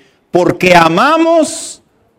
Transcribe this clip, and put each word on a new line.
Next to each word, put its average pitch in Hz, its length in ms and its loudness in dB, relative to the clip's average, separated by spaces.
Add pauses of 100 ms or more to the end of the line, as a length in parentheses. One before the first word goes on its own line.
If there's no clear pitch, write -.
(300)
"porque 175 460 0
amamos 294 1040 0 (360)